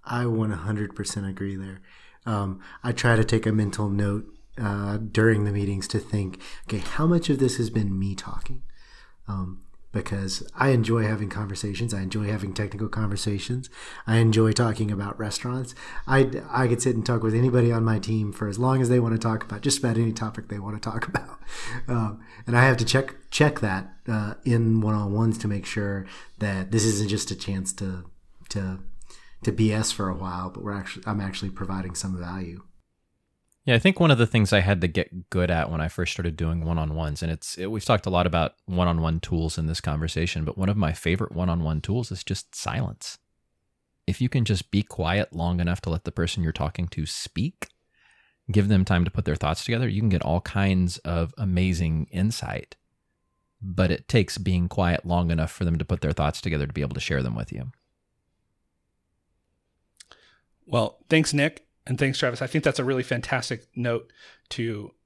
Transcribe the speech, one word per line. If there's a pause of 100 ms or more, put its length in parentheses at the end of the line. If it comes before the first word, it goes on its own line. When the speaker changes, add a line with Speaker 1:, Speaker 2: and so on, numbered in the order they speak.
Speaker 1:
I
one
hundred
percent
agree
there. (440)
Um, (240)
I
try
to
take
a
mental
note, (240)
uh,
during
the
meetings
to
think, (260)
"Okay,
how
much
of
this
has
been
me
talking?" (640)
Um, (340)
because (100)
I
enjoy
having
conversations.
I
enjoy
having
technical
conversations. (360)
I
enjoy
talking
about
restaurants. (320)
I, (220)
I
could
sit
and
talk
with
anybody
on
my
team
for
as
long
as
they
wanna
talk
about
just
about
any
topic
they
wanna
talk
<laughs>
about. (480)
Um, (260)
and
I
have
to
check, (160)
check
that, (120)
uh,
in
one-on-ones
to
make
sure (340)
that
this
isn't
just
a
chance
to, (460)
to, (640)
to
B
S
for
a
while,
but
we're
actually,
I'm
actually
providing
some
value. (1040)
Speaker 2:
Yeah,
I
think
one
of
the
things
I
had
to
get
good
at
when
I
first
started
doing
one-on-ones,
and
it's,
it,
we've
talked
a
lot
about (120)
one-on-one
tools
in
this
conversation,
but
one
of
my
favorite
one-on-one
tools
is
just
silence. (920)
If
you
can
just
be
quiet
long
enough
to
let
the
person
you're
talking
to
speak, (840)
give
them
time
to
put
their
thoughts
together,
you
can
get
all
kinds
of
amazing
insight. (840)
But
it
takes
being
quiet
long
enough
for
them
to
put
their
thoughts
together
to
be
able
to
share
them
with
you. (3000)
Speaker 3:
Well, (100)
thanks,
Nick. (240)
And
thanks,
Travis.
I
think
that's
a
really
fantastic
note (380)
to (120)